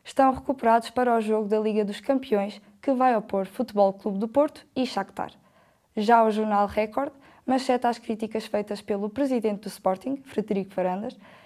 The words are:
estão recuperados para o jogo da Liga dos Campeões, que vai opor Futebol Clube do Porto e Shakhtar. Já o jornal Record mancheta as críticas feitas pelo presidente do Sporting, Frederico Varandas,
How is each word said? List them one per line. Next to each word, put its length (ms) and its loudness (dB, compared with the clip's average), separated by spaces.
estão 300 2
recuperados 580 0
para 240 2
o 60 2
jogo 280 0
da 100 2
Liga 240 0
dos 160 -6
Campeões, 640 -2
que 120 0
vai 220 4
opor 300 -2
Futebol 480 2
Clube 240 -6
do 100 -2
Porto 380 0
e 100 0
Shakhtar. 460 -8
Já 280 6
o 80 4
jornal 340 0
Record 460 -4
mancheta 440 0
as 100 -4
críticas 460 -6
feitas 360 -6
pelo 280 -4
presidente 520 -2
do 60 -12
Sporting, 560 -4
Frederico 500 -4
Varandas, 420 -4